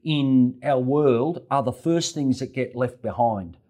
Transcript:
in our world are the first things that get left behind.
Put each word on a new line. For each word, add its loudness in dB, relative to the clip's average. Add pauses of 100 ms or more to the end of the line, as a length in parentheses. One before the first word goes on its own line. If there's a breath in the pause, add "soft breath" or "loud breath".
in 2
our 2
world 0 (100)
are 2
the -2
first -2
things -2
that -10
get -6
left -4
behind. -2 (120)